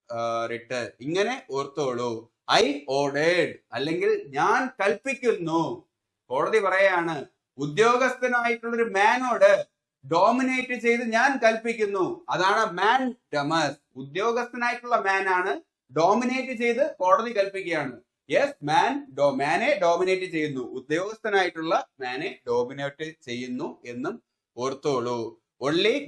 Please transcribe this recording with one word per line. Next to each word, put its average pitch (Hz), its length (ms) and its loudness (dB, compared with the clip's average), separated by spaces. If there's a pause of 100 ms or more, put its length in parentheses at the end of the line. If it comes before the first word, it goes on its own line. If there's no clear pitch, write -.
(120)
ആ, 117 340 -2
റിട്ട്. 117 540 -8
ഇങ്ങനെ 202 500 -2
ഓർത്തോളൂ, 123 840 -4 (280)
"I 240 80 4
ordered" 143 840 0 (200)
അല്ലെങ്കിൽ 170 560 -2
"ഞാൻ 196 420 0 (140)
കൽപ്പിക്കുന്നു." 180 1040 -2 (400)
കോടതി 175 300 0
പറയാണ്, 180 640 2 (340)
ഉദ്യോഗസ്ഥനായിട്ടുള്ളൊരു 233 1300 0
മാനോട് 208 840 4 (460)
ഡോമിനേറ്റ് 247 680 2
ചെയ്ത് 233 320 0
"ഞാൻ 254 320 2
കൽപ്പിക്കുന്നു", 214 840 0
അതാണ് 170 440 2
മാൻഡമസ്. 170 1040 0 (200)
ഉദ്യോഗസ്ഥനായിട്ടുള്ള 233 1000 -2
മാൻ 196 320 0
ആണ് 190 320 0 (340)
ഡോമിനേറ്റ് 240 680 2
ചെയ്ത് 240 360 0
കോടതി 202 340 2
കൽപ്പിക്കുകയാണ്. 170 680 -4 (300)
യെസ്, 233 340 0
മാൻ 185 540 0
ഡോ-, 139 160 2
മാനെ 175 480 0
ഡോമിനേറ്റ് 185 440 2
ചെയ്യുന്നു, 156 340 -4
ഉദ്യോഗസ്ഥനായിട്ടുള്ള 175 1300 -2 (140)
മാനെ 135 480 -8
ഡോമിനേറ്റ് 139 640 -4 (100)
ചെയ്യുന്നു 123 640 -8
എന്നും 127 360 -8 (340)
ഓർത്തോളൂ. 123 840 -4 (220)
only 190 440 2